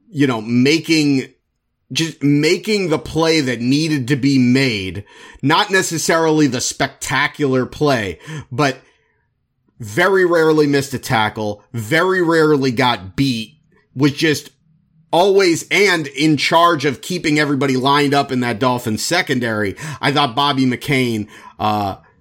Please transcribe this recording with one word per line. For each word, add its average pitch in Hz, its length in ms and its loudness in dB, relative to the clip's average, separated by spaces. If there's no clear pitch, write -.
you 143 200 0
know, 117 120 -2
making, 139 920 0
just 156 320 -6
making 170 680 0
the 151 80 0
play 160 420 0
that 127 200 -4
needed 143 460 0
to 143 80 0
be 135 240 2
made. 120 640 0
Not 185 300 2
necessarily 160 720 2
the 123 140 -2
spectacular 135 1080 -2
play, 120 540 -2
but 131 260 -2
very 180 480 2
rarely 160 400 4
missed 139 260 0
a 123 60 -6
tackle, 107 760 -2
very 160 480 0
rarely 151 500 2
got 113 460 -2
beat, 120 380 -4
was 139 180 2
just 151 380 -2
always 185 600 2
and 175 380 2
in 147 280 0
charge 170 480 2
of 139 160 -2
keeping 156 380 -2
everybody 139 400 0
lined 139 340 2
up 139 180 0
in 127 100 -2
that 120 180 -2
Dolphins 120 440 -2
secondary. 117 720 -2
I 143 140 -2
thought 135 240 0
Bobby 139 300 0
McCain, 120 640 -2
uh, 104 380 -2